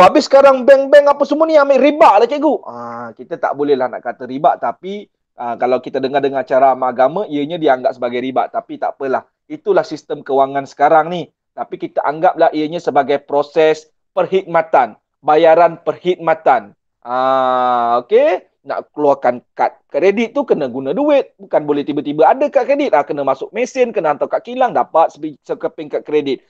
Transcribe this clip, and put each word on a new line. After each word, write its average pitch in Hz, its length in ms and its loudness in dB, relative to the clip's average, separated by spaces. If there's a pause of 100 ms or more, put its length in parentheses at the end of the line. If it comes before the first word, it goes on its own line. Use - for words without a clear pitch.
habis 240 240 4
sekarang 269 400 4
bank-bank 277 400 6
apa 285 160 0
semua 302 240 0
ni 320 80 2
ambil 277 240 4
riba 285 400 4
lah, 233 80 4
cikgu." 285 260 0 (140)
Ah, 117 480 -14
kita 139 240 -14
tak - 160 -4
bolehlah 135 320 0
nak 113 160 -12
kata 120 240 -10
riba, 143 320 -2
tapi, 190 480 -10 (320)
ah, 120 160 -8
kalau 123 240 -2
kita 143 160 -10
dengar-dengar 135 480 -2
cara 131 320 2
agama, 131 480 -2
ianya 147 320 -6
dianggap 135 400 0
sebagai 123 240 -6
riba. 127 320 -4
Tapi 123 240 -10
tak - 240 -8
apalah. 127 240 -4 (240)
Itulah 160 400 -2
sistem 151 320 -10
kewangan 135 480 -2
sekarang 156 400 2
ni. 175 240 -8 (200)
Tapi - 240 -12
kita - 240 -8
anggaplah 160 560 0
ianya 156 240 -4
sebagai 143 400 -2
proses 156 640 0 (320)
perkhidmatan, 165 800 0 (240)
bayaran 160 640 4
perkhidmatan. 160 880 -2 (320)
Ah, 127 960 0
okey? 277 480 0 (160)
Nak 120 320 -10
keluarkan 135 560 0
kad - 240 -4 (160)
kredit 196 400 0
tu 277 160 -4
kena 156 240 -2
guna 135 240 -6
duit. 285 400 0
Bukan 156 320 -4
boleh 147 160 -2
tiba-tiba 147 400 -2
ada 269 240 2
kad 254 160 0
kredit. 269 320 0
Ah, 147 80 0
kena 151 160 -8
masuk 135 320 -4
mesin, 240 400 -2
kena 156 240 -2
hantar 135 160 -4
kad - 80 -2
kilang, 247 320 -4
dapat 160 400 0
sebi-, 147 320 -12
sekeping 156 480 -10
kad 127 160 -8
kredit. 147 420 -2